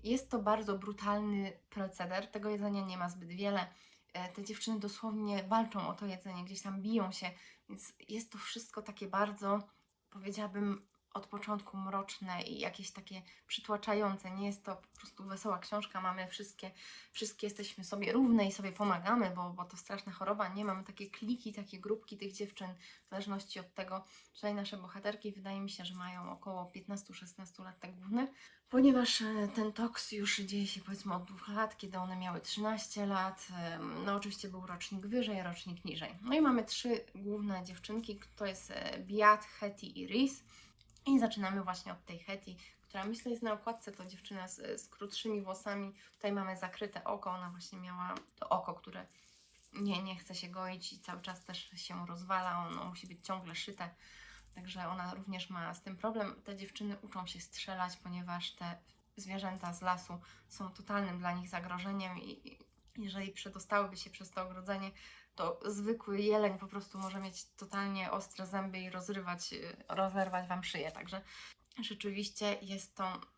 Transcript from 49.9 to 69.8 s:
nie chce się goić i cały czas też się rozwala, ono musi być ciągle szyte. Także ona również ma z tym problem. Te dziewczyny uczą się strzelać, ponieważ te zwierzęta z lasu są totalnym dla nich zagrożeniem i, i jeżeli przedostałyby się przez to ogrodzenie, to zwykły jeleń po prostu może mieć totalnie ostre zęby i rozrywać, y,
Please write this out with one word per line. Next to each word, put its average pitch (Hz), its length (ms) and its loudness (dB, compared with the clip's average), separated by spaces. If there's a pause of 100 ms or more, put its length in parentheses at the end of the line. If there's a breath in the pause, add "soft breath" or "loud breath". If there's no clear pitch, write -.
nie 190 140 -4
chce 175 180 -12
się 180 140 -6
goić 185 440 -6
i - 80 -14
cały 180 220 -8
czas 180 220 -8
też - 320 -8
się 175 300 -6
rozwala, 175 600 2
ono 165 180 -4
musi 180 220 -6
być 180 200 -14
ciągle 180 280 -4
szyte. 180 360 -4 (640 loud breath)
Także 180 340 -6
ona 180 260 -2
również 190 360 -6
ma 175 240 -4
z - 80 -12
tym 190 140 -8
problem. 220 480 -2
Te 202 120 -6
dziewczyny 196 460 -6
uczą 190 240 -6
się 170 140 -8
strzelać, 180 560 -4
ponieważ 175 540 -4
te 170 280 -6 (380)
zwierzęta 190 560 -4
z 175 100 -6
lasu 180 380 0 (280 loud breath)
są 190 220 -6
totalnym 196 480 0
dla 175 140 2
nich 180 160 -2
zagrożeniem 180 720 -2
i, - 300 -10
i - 100 -16 (380)
jeżeli 196 360 -4
przedostałyby 196 640 2
się - 140 -8
przez - 200 -12
to 185 120 -2
ogrodzenie, 190 480 -2 (440 loud breath)
to 170 300 0
zwykły 208 560 2
jeleń 208 380 6
po 190 80 -6
prostu 196 320 -8
może 190 220 -2
mieć 190 240 -6
totalnie 196 680 -2
ostre 190 360 -2
zęby 190 340 -2
i 185 100 -4
rozrywać, 180 640 -2
y, - 240 -8 (120)